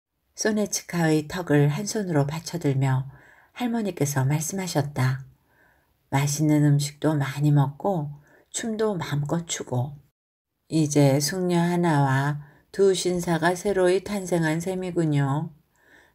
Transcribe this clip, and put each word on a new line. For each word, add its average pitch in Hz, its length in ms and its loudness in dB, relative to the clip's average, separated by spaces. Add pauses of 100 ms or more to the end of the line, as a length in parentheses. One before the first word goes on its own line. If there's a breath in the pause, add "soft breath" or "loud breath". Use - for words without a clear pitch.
(360)
소네치카의 170 920 0
턱을 147 400 2
한 175 180 -2
손으로 180 420 0
받쳐들며 135 840 -2 (400 loud breath)
할머니께서 196 720 -2
말씀하셨다. 147 1040 -2 (840 soft breath)
"맛있는 147 540 2
음식도 143 520 2
많이 139 360 0
먹고 147 640 0 (380 loud breath)
춤도 220 440 -2
마음껏 147 500 -4
추고. - 540 -6 (720)
이제 147 460 4
숙녀 180 400 0
하나와 147 840 2 (300 loud breath)
두 196 220 4
신사가 175 600 0
새로이 190 500 2
탄생한 170 560 0
셈이군요." 165 880 -2 (640 soft breath)